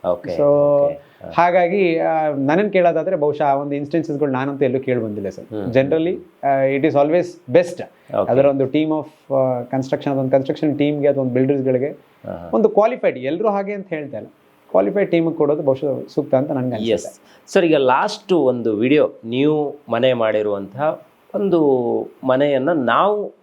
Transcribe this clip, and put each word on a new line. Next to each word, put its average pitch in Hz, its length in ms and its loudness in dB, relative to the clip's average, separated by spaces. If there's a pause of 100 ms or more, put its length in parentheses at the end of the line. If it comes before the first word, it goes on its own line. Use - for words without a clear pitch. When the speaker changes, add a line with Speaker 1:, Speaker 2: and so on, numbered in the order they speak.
Speaker 1:
ಓಕೆ. - 280 -4
Speaker 2:
So 143 80 0
Speaker 1:
ಓಕೆ. 143 500 2
ಹಾ. - 420 -18
Speaker 2:
ಹಾಗಾಗಿ, 175 640 2
ಆ, 160 320 0
ನನ್ನನ್ನು 147 400 0
ಕೇಳೋದಾದ್ರೆ 170 460 2
ಬಹುಶಃ 147 260 0
ಆ 139 120 2
ಒಂದು 143 200 -4
ಇನ್ಸ್ಟೆನ್ಸಸ್‌ಗಳು 147 560 -2
ನಾನಂತೂ 135 340 -2
ಎಲ್ಲೂ 131 160 0
ಕೇಳಿ 123 200 -2
ಬಂದಿಲ್ಲ 104 280 -6
ಸರ್. - 160 -12
Speaker 1:
ಹ್ಮ್. 107 280 -6
Speaker 2:
Generally, 160 440 0
ಆ, - 320 -8 (280)
it 135 60 0
is 151 100 2
always 151 680 0
best. - 240 0 (380)
Speaker 1:
ಓಕೆ. 98 100 0
Speaker 2:
ಅದರ 135 160 4
ಒಂದು 135 200 2
ಟೀಮ್ 156 260 0
ಆಫ್, 139 400 -8
ಆ, 131 300 0
ಕನ್‌ಸ್ಟ್ರಕ್ಷನ್, 139 500 -4
ಅದೊಂದು 135 180 0
ಕನ್‌ಸ್ಟ್ರಕ್ಷನ್ 147 480 0
ಟೀಮ್‌ಗೆ, 147 300 0
ಅದೊಂದು 135 260 0
ಬಿಲ್ಡರ್ಸ್‌ಗಳಿಗೆ 131 540 0
Speaker 1:
ಹಾ, - 440 -14
ಹಾ. 85 220 -12
Speaker 2:
ಒಂದು 214 140 4
ಕ್ವಾಲಿಫೈಡ್, 202 500 2
ಎಲ್ಲರೂ 165 300 -2
ಹಾಗೆ 202 240 -2
ಅಂತ 196 160 -10
ಹೇಳ್ತಾ 147 300 -8
ಇಲ್ಲ, - 100 -14 (420)
ಕ್ವಾಲಿಫೈಡ್ 190 400 0
ಟೀಮ್ 165 240 2
ಕೊಡೋದು 151 280 0
ಬಹುಶಃ 135 520 -2
ಸೂಕ್ತ 143 200 -2
ಅಂತ 135 160 0
ನನ್ಗೆ 127 260 -2
Speaker 1:
ಎಸ್. 107 300 -2
Speaker 2:
ಅನ್ಸುತ್ತೆ. - 460 -20
Speaker 1:
ಸರ್, 190 120 4
ಈಗ 156 120 4
ಲಾಸ್ಟ್ 143 560 0
ಒಂದು 123 440 2
ವಿಡಿಯೋ 131 340 2 (140)
ನೀವು 143 520 -2 (160)
ಮನೆ 123 200 2
ಮಾಡಿರುವಂತಹ 107 920 -2 (320)
ಒಂದು 190 260 0 (640)
ಮನೆಯನ್ನ 135 480 2
ನಾವು 170 600 0 (100)